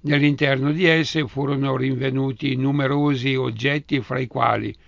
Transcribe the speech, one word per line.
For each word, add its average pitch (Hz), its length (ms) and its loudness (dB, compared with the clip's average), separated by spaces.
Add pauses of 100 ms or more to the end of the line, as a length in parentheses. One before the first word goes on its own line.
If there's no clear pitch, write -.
Nell'interno 143 680 2
di 175 140 2
esse 160 400 2
furono 139 500 -2
rinvenuti 131 800 -2
numerosi 139 760 0
oggetti, 131 680 -2
fra 131 180 -6
i 131 80 -4
quali 113 480 0 (140)